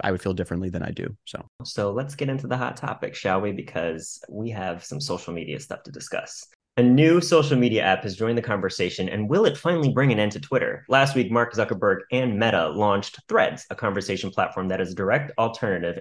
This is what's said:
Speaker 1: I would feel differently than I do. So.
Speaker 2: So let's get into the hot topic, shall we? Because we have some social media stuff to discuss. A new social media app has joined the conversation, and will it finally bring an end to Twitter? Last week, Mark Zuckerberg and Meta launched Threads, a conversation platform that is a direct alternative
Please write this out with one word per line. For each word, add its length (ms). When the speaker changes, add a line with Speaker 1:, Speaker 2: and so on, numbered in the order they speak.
Speaker 1:
I 80
would 100
feel 140
differently 340
than 140
I 80
do. 340
So. 180
Speaker 2:
So 280
let's 220
get 160
into 160
the 120
hot 200
topic, 380
shall 260
we? 120
Because 760
we 220
have 340
some 160
social 320
media 260
stuff 220
to 100
discuss. 540
A 60
new 360
social 380
media 240
app 220
has 120
joined 220
the 60
conversation, 680
and 180
will 180
it 120
finally 340
bring 200
an 80
end 140
to 60
Twitter? 500
Last 260
week, 160
Mark 240
Zuckerberg 460
and 280
Meta 300
launched 580
Threads, 440
a 40
conversation 540
platform 380
that 120
is 120
a 40
direct 440
alternative 600